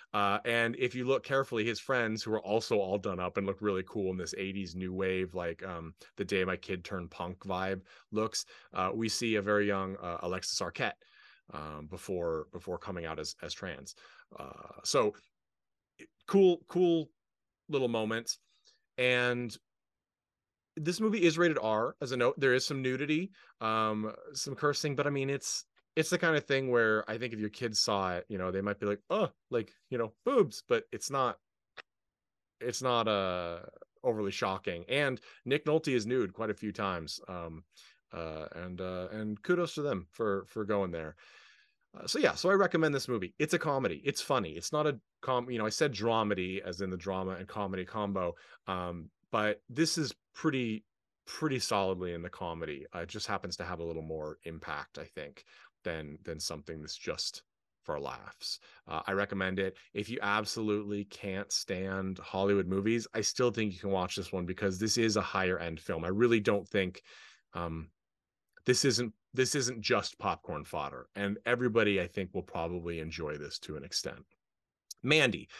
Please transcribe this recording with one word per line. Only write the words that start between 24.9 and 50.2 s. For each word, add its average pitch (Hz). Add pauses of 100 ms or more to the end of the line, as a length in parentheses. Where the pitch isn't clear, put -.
but 139
I 147
mean, 139
it's, - (300)
it's 160
the 180
kind 165
of 147
thing 135
where 110
I 110
think 117
if 107
your 107
kids 110
saw 98
it, 90
you 101
know, 92
they 95
might 101
be 104
like, 101 (100)
"Oh, 190 (200)
like, 117 (180)
you 127
know, 113 (120)
boobs," 233
but 113
it's -
not, 131 (1200)
it's 120
not, 117
uh, 90 (420)
overly 107
shocking. 95
And 135 (240)
Nick 139
Nolte 151
is 107
nude 117
quite 113
a -
few 107
times. 90
Um, 85 (500)
uh, 80
and, 90
uh, 92
and 107
kudos 175
to 151
them 117
for, 98
for 107
going 98
there. 80 (840)
Uh, -
so -
yeah, -
so 185
I -
recommend 175
this 135
movie. 98
It's 151
a 160
comedy. 131
It's -
funny. 110
It's 85
not 151
a 139 (240)
com-, 127
you 123
know, 107
I 110
said 135
dramedy 101
as 90
in 95
the 92
drama 92
and 95
comedy 95
combo. 95 (320)
Um, 87 (220)
but 107
this 156
is 143 (220)